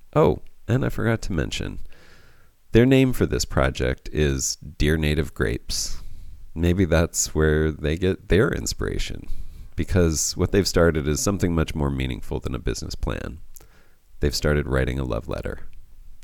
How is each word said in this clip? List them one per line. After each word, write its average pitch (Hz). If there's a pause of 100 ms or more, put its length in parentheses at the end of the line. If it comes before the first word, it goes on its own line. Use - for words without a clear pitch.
(160)
Oh, - (260)
and 131
I 117
forgot 113
to -
mention, 52 (960)
their 113
name 131
for -
this 64
project 65
is 69
Dear 73
Native 73
Grapes. - (520)
Maybe 87
that's 82
where 78
they 76
get 92
their 107
inspiration, - (500)
because 82
what 85
they've 92
started 80
is 73
something 95
much 78
more 71
meaningful 65
than -
a 64
business -
plan. - (800)
They've 73
started 73
writing 65
a 67
love 58
letter. - (640)